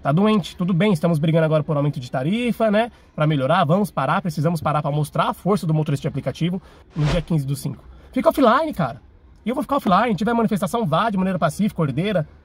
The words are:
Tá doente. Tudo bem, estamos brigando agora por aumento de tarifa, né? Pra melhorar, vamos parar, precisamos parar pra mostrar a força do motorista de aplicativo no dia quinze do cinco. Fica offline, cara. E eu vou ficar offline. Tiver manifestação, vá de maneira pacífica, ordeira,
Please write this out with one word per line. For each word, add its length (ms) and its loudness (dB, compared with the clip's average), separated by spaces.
Tá 120 0
doente. 440 2
Tudo 160 -2
bem, 200 2
estamos 260 0
brigando 260 2
agora 200 2
por 120 -2
aumento 220 0
de 100 -12
tarifa, 600 0
né? 220 2
Pra 100 2
melhorar, 380 2
vamos 260 2
parar, 320 -2
precisamos 380 -2
parar 200 -2
pra 120 -4
mostrar 380 -2
a 40 -4
força 320 -2
do 80 2
motorista 280 -2
de 60 -4
aplicativo 540 -4
no 120 0
dia 140 0
quinze 240 -2
do 120 -4
cinco. 260 -8
Fica 160 2
offline, 440 2
cara. 300 -6
E 40 -4
eu 80 -2
vou 60 -4
ficar 160 -2
offline. 360 2
Tiver 180 -2
manifestação, 540 0
vá 240 0
de 80 -2
maneira 180 0
pacífica, 460 -2
ordeira, 460 0